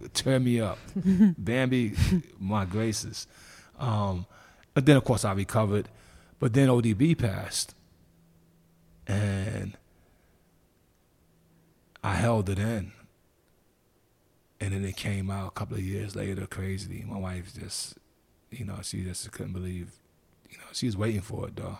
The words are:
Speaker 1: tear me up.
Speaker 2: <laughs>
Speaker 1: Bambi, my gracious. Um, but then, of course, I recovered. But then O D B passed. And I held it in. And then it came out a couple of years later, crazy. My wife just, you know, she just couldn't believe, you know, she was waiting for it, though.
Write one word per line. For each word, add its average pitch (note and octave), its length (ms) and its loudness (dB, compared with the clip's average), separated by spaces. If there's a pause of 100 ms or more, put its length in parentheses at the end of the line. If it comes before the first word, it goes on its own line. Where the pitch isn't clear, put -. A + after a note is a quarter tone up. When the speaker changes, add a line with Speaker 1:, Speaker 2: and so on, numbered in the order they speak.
(160)
Speaker 1:
tear C3 240 2
me B2 220 2
up. G2 260 -2
Speaker 2:
<laughs> - 80 -10
Speaker 1:
Bambi, C3 1000 4 (460)
my G2 260 0
gracious. G#2+ 640 -4 (500)
Um, G2+ 480 0 (480)
but C3+ 140 2
then, C#3+ 100 10
of A#2+ 60 4
course, A2 200 2
I G2+ 100 0
recovered. G2+ 560 0 (500)
But B2 140 0
then C3+ 160 6
O B2 120 6
D A2+ 120 4
B D3+ 200 4
passed. F#2+ 600 -2 (1300)
And G2+ 720 -2 (2250)
I G2+ 120 2
held A2 340 2
it F#2+ 100 0
in. G#2 320 -2 (1700)
And G2 140 -2
then G2 120 0
it F#2 100 -6
came G2 340 -2
out G2 200 -4
a - 20 -14
couple G#2+ 260 -6
of F#2+ 60 -2
years G2 320 -4
later, F#2+ 320 -4
crazy. F#2+ 600 -6
My G2+ 120 -6
wife F#2 340 -6
just, - 420 -10 (540)
you A#2+ 160 -8
know, F#2+ 160 -6
she F#2+ 220 -6
just F2+ 280 -8
couldn't G2+ 220 -8
believe, F2+ 380 -6 (580)
you - 80 -20
know, - 140 -20
she - 140 -4
was A2 100 0
waiting G#2+ 260 0
for - 260 -6
it, - 80 -10
though. F#2+ 240 -8